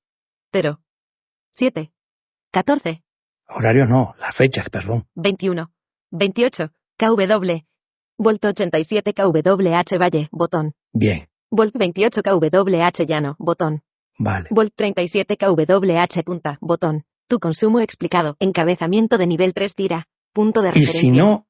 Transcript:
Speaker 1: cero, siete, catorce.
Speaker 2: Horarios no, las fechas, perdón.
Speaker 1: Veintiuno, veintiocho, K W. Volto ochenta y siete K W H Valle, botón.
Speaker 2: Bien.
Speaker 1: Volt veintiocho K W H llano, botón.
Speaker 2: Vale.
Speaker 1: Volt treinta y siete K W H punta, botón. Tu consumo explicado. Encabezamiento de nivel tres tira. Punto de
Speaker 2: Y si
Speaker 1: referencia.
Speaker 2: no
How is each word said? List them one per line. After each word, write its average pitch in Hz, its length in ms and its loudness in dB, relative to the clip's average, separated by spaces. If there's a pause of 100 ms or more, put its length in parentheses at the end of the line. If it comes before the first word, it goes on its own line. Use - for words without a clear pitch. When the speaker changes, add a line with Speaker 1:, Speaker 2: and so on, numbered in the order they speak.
(520)
Speaker 1:
cero, 160 280 -2 (720)
siete, 170 420 -4 (580)
catorce. 180 520 -2 (460)
Speaker 2:
Horarios 117 400 2
no, 123 300 2
las - 160 -10
fechas, - 360 0
perdón. 104 440 -6
Speaker 1:
Veintiuno, 180 580 -4 (380)
veintiocho, 196 640 -2 (240)
K 226 120 0
W. 190 580 0 (500)
Volto 214 320 0
ochenta 180 300 -2
y 160 60 0
siete 208 280 -2
K 202 120 -2
W 180 500 2
H 175 240 0
Valle, 160 320 0
botón. 160 440 -4 (180)
Speaker 2:
Bien. 107 360 -2 (280)
Speaker 1:
Volt 214 200 2
veintiocho 208 440 -2
K 196 120 0
W 180 500 2
H 170 240 0
llano, 151 320 -4
botón. 160 460 -2 (340)
Speaker 2:
Vale. 170 320 -4
Speaker 1:
Volt 220 240 0
treinta 202 280 -2
y 175 40 -4
siete 202 300 -2
K 196 100 0
W 180 500 2
H 175 280 0
punta, 165 360 -8
botón. 165 440 -2 (240)
Tu 240 100 0
consumo 214 400 0
explicado. 175 600 -2
Encabezamiento 185 800 2
de 180 100 0
nivel 180 260 0
tres 196 220 -6
tira. 180 320 -4 (240)
Punto 214 300 2
de 185 80 2
Speaker 2:
Y 151 140 4
si 147 260 2
Speaker 1:
referencia. 131 120 6
Speaker 2:
no 208 280 2